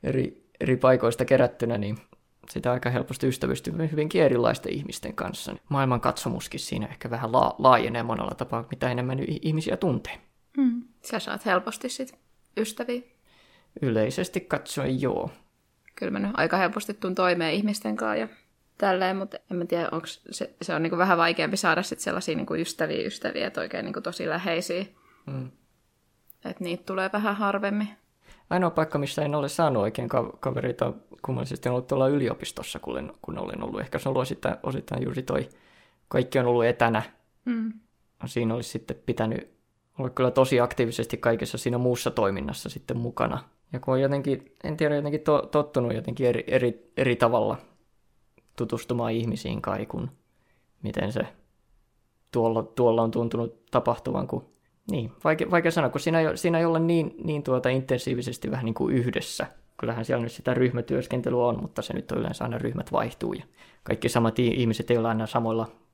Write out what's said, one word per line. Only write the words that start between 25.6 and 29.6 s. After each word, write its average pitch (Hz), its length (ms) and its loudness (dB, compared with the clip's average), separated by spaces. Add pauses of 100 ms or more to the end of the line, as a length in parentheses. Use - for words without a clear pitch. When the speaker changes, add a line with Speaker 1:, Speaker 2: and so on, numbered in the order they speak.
Speaker 2:
Et - 160 -10
niitä 175 260 -4
tulee 190 260 -2
vähän 208 240 0
harvemmin. 202 520 0 (600)
Speaker 1:
Ainoa 180 200 4
paikka, 156 280 0
missä 143 240 -2
en 147 120 0
ole 143 140 0
saanut 143 340 2